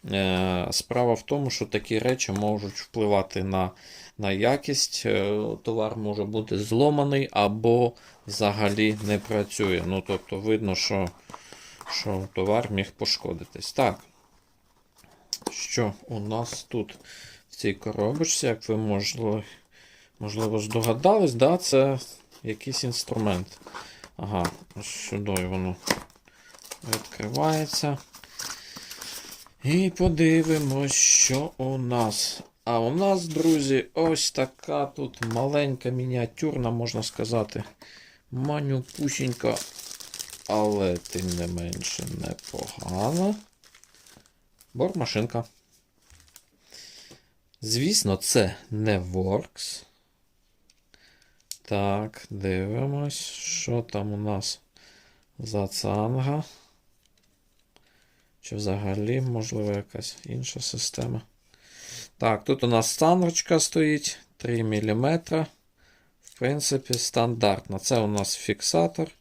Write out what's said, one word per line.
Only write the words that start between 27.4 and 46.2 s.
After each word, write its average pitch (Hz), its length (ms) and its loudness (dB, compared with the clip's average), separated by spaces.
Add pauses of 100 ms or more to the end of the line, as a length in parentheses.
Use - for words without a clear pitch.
І 180 240 4
подивимось, 160 1000 2
що - 640 6
у 131 220 -2
нас. 120 640 0 (240)
А 117 140 2
у 117 160 4
нас, 185 320 4
друзі, 151 680 4
ось 160 360 2
така 139 560 -2
тут 135 380 -6
маленька, 135 640 0
мініатюрна, 127 840 -2
можна 117 320 -2
сказати, 110 600 -2 (680)
манюпусінька, 135 1300 -2 (880)
але 104 480 2
тим 90 340 -4
не 87 160 -2
менше 87 580 -6 (160)
непогана 147 1120 -2 (1400)
бормашинка. 120 720 0 (2250)